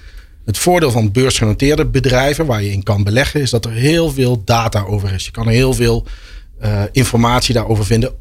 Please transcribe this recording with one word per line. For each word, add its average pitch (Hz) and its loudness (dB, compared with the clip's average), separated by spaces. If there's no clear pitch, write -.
Het 98 -4
voordeel 175 2
van 110 0
beursgenoteerde 131 2
bedrijven 131 0
waar 113 -2
je 101 -4
in 98 -4
kan 104 0
beleggen, 123 0
is 127 -2
dat 160 -2
er 117 -6
heel 151 2
veel 123 0
data 117 0
over 98 -2
is. 95 -4
Je - -12
kan 113 -6
er 113 2
heel 131 4
veel, 117 0
eh, 104 0
informatie 120 2
daarover 110 0
vinden, 113 0